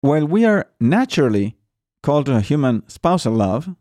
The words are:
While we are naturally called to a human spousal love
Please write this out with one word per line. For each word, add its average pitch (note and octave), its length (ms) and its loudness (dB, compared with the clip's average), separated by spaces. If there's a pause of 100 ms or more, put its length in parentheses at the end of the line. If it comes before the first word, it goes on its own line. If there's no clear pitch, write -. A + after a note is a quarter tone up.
While D3 240 2
we G3+ 180 0
are G#3+ 240 0 (100)
naturally A#2+ 760 0 (460)
called C#3+ 240 0
to C3+ 80 0
a A2+ 60 2
human B2+ 480 0
spousal E3+ 440 -2
love A2+ 480 -2